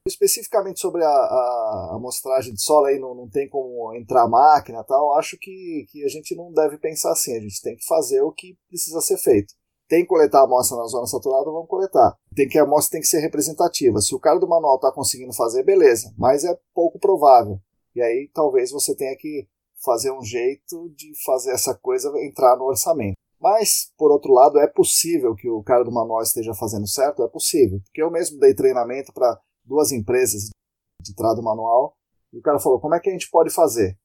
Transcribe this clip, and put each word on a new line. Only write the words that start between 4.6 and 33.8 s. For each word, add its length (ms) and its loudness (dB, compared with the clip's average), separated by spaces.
e 40 -12
tal, 340 0
acho 220 -4
que, 500 -12
que 140 -14
a 40 0
gente 260 -10
não 180 -18
deve 260 0
pensar 340 -4
assim, 240 -4
a 40 -8
gente 200 -12
tem 160 -10
que 80 -16
fazer 380 0
o 100 -2
que 240 -20
precisa 320 -8
ser 180 -2
feito. 340 0
Tem 140 4
que 60 0
coletar 320 4
a 40 8
amostra 340 0
na 80 -6
zona 200 -6
saturada, 440 -2
vamos 180 -10
coletar. 480 2
Tem 140 0
que, 100 0
a 40 6
amostra 300 2
tem 100 -6
que 40 -2
ser 140 2
representativa. 800 0
Se 140 -2
o 40 -4
cara 200 2
do 100 -2
manual 300 2
tá 120 0
conseguindo 440 -8
fazer, 300 -2
beleza, 520 4
mas 280 2
é 120 -2
pouco 240 0
provável. 600 4
E 60 -4
aí 320 -2
talvez 380 0
você 260 -4
tenha 200 -6
que 300 -12
fazer 260 -2
um 120 -10
jeito 760 -6
de 160 -20
fazer 240 -2
essa 240 -4
coisa 360 -4
entrar 320 2
no 80 -6
orçamento. 520 -2
Mas, 600 0
por 120 4
outro 220 4
lado, 280 8
é 60 4
possível 680 0
que 160 -8
o 120 -6
cara 220 2
do 80 -8
manual 300 -2
esteja 320 -4
fazendo 340 -6
certo? 340 -2
É 60 -2
possível. 560 0
Porque 160 -12
eu 100 -2
mesmo 280 -6
dei 160 6
treinamento 580 -2
pra 260 0
duas 300 -2
empresas 560 -2
de 120 -18
trado 280 -2
manual 520 -2
e 60 -18
o 40 -20
cara 180 0
falou, 200 2
"Como 140 -2
é 60 0
que 100 -4
a 20 -4
gente 180 -8
pode 200 2
fazer?" 540 0